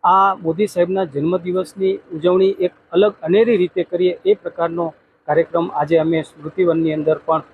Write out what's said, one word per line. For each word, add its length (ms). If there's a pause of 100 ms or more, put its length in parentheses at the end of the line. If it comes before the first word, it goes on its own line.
આ 320
મોદી 320
સાહેબના 360
જન્મદિવસની 920 (160)
ઉજવણી 460
એક 120 (200)
અલગ 220 (100)
અનેરી 340
રીતે 260
કરીએ, 420
એ 80
પ્રકારનો 600 (320)
કાર્યક્રમ 460
આજે 260
અમે 240
સ્મૃતિવનની 720
અંદર 240
પણ 260 (100)